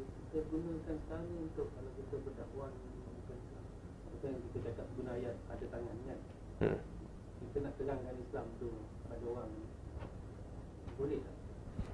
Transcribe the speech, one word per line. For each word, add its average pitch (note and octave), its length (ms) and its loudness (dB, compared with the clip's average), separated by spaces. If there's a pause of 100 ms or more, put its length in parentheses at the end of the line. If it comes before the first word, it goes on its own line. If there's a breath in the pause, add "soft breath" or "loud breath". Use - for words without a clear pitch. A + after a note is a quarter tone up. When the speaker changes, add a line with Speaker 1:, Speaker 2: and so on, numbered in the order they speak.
Speaker 1:
kita - 380 -2 (100)
gunakan D#3+ 560 2
sekarang E3 240 0
ni E3+ 100 0 (140)
untuk, - 240 2
kalau - 140 -4 (100)
kita - 140 -2 (100)
berdakwah - 480 -2
dengan - 240 -6
orang - 240 -4
bukan - 240 -4
Islam, - 200 -6 (440)
bukan C3+ 320 0
kita - 180 0 (140)
cakap - 140 -2 (100)
guna B2 140 2 (100)
ayat B2 160 2 (160)
ada - 160 0
tangan - 280 0 (120)
kan? - 100 0 (460)
Speaker 2:
Hmm. G2+ 140 10 (680)
Speaker 1:
Kita - 160 0
nak C#3 160 4
terangkan C3 380 2 (100)
Islam B2+ 220 0 (100)
tu A#2+ 120 0 (360)
pada A#2+ 240 -2
orang, A#2+ 220 2 (1500)
boleh - 240 6
tak? - 160 -4 (580)